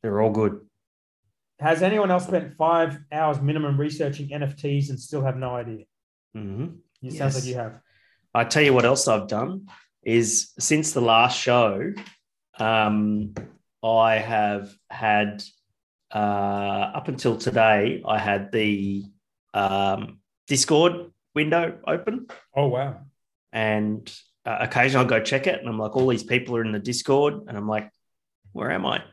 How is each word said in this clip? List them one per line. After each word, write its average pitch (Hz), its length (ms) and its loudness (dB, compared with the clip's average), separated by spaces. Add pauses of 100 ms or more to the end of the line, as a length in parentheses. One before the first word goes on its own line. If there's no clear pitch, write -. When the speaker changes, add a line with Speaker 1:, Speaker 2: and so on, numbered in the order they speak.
Speaker 1:
They're 104 180 0
all 110 100 4
good. 104 300 0 (960)
Speaker 2:
Has 160 240 2
anyone 202 280 2
else 180 160 2
spent 180 300 -2
five 160 420 2 (120)
hours 151 300 0
minimum 147 380 0
researching 143 540 -4
N 147 100 -6
F 139 140 -6
Ts 143 340 -2
and 127 80 -8
still 143 240 -6
have 131 140 -2
no 127 180 -6
idea? 117 300 -10 (520)
Speaker 1:
Mm-hmm. 107 300 -8 (360)
Speaker 2:
It 131 100 -12
sounds 139 220 -2
like 127 100 -4
Speaker 1:
Yes. - 20 -8
Speaker 2:
you 123 100 -6
have. 113 240 -10 (540)
Speaker 1:
I 120 100 2
tell 151 180 2
you 143 100 8
what 123 120 6
else 135 240 4
I've 104 200 2
done 151 380 -4 (360)
is 113 560 0
since 156 340 0
the 131 100 0
last 117 360 4
show, 110 540 2 (680)
um, 107 760 0 (500)
I 113 300 6
have 107 580 -2 (180)
had, 104 520 0 (720)
uh, 107 40 -2
up 101 880 -2
until 123 280 -2
today, 110 680 2
I 107 120 0
had 101 340 -2
the, 98 520 0 (480)
um, 98 680 -2 (300)
Discord 165 640 2 (220)
window 165 520 0
open. 214 400 -4 (300)
Speaker 2:
Oh, 143 120 2
wow. 131 340 -4 (500)
Speaker 1:
And, 107 600 -2 (320)
uh, 110 160 -6
occasionally 127 440 2
I'll 113 40 -2
go - 140 4
check 135 240 0
it, - 140 -2
and 123 80 -8
I'm 110 100 -4
like, 107 160 -4
"All 131 140 4
these 117 160 0
people 123 320 -2
are 113 80 0
in 110 80 -4
the 104 80 -4
Discord," 135 540 0 (120)
and 110 100 -12
I'm 104 120 -6
like, 107 220 -4 (640)
"Where - 200 -6
am - 120 -4
I?" - 180 -2 (100)